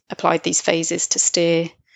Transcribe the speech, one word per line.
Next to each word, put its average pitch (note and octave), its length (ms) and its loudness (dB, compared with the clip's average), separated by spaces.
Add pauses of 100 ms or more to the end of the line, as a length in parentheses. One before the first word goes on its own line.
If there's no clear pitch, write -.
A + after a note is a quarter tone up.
(100)
applied E3+ 320 0
these - 180 0
phases - 480 -2
to - 100 -2
steer E3 520 2 (260)